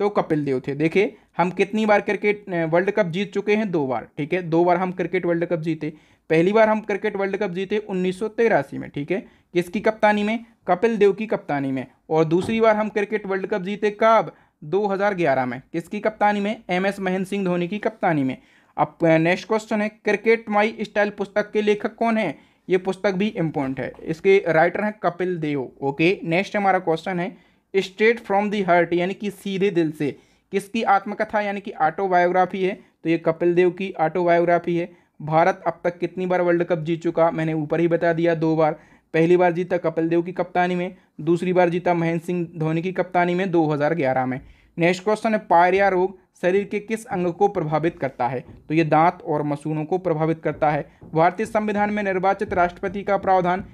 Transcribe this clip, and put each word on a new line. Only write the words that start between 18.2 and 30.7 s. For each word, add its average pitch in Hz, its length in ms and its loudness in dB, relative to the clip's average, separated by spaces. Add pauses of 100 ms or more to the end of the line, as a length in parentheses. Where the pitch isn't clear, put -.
में। 127 140 -4 (400)
अब, 151 240 -2
अ, 165 40 4
नेक्स्ट 165 420 2
क्वेश्चन 214 340 -2
है, 214 60 -2
क्रिकेट 220 600 0
माई 214 320 0
स्टाइल 208 300 -2
पुस्तक 202 420 -4
के 208 100 0
लेखक 208 320 0
कौन 226 240 0
है? 175 200 -4 (300)
ये 180 100 2
पुस्तक 190 340 -2
भी 190 140 0
इंपॉर्टेंट 147 540 -4
है, - 120 -6 (100)
इसके 190 460 2
राइटर 175 360 2
हैं 208 180 -4
कपिल 180 360 -2
देव। 147 340 -4 (100)
ओके, 160 420 0
नेक्स्ट 180 320 -2
हमारा 190 220 2
क्वेश्चन 175 420 -4
है, - 300 -10 (260)
स्ट्रेट 214 440 0
फ्रॉम 196 300 -2
द 208 40 -4
हार्ट, 175 380 2
यानी 180 220 0
कि 202 160 -8
सीधे 196 400 -2
दिल 160 220 0
से, 151 260 -4 (340)
किसकी 196 300 -4